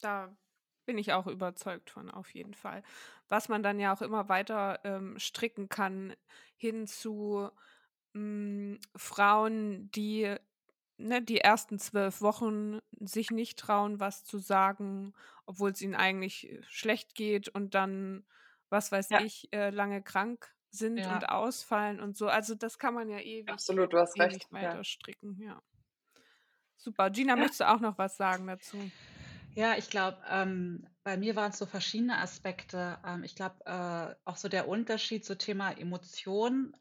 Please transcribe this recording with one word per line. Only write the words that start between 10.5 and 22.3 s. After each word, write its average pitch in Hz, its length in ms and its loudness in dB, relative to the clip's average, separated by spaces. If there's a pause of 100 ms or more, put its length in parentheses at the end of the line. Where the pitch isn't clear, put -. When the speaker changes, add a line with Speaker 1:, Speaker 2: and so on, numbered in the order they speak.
Speaker 1:
ne, 240 260 0
die 226 180 2
ersten 208 380 6
zwölf 196 420 0
Wochen 214 580 2 (200)
sich 214 320 -4
nicht 226 280 -4
trauen, 208 400 2
was 196 260 -4
zu 202 140 -6
sagen, 196 720 2 (320)
obwohl 196 260 0
es 190 100 -6
ihnen 196 140 -2
eigentlich, 190 560 0
äh, - 120 -16
schlecht - 520 -2
geht 208 340 2
und 202 260 -2
dann, 190 500 0 (440)
was 208 220 2
weiß 196 200 2
Speaker 2:
Ja. 208 80 8
Speaker 1:
ich, - 340 -4
äh, 202 180 2
lange 202 320 0
krank 226 520 -2 (160)
sind 220 360 -2
Speaker 3:
Ja. - 20 -2
Speaker 1:
und 185 200 0
ausfallen 208 720 0
und 202 160 -8
so. 208 120 0
Also 220 260 2